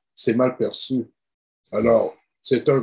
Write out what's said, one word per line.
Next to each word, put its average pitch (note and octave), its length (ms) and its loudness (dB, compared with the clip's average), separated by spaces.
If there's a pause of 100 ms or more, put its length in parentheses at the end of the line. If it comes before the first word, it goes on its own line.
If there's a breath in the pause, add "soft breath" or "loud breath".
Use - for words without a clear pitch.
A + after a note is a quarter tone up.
(140)
c'est - 200 0
mal B2+ 240 0
perçu. - 480 -4 (640)
Alors, G#2+ 420 2 (280)
c'est - 260 -2
un C#3 140 4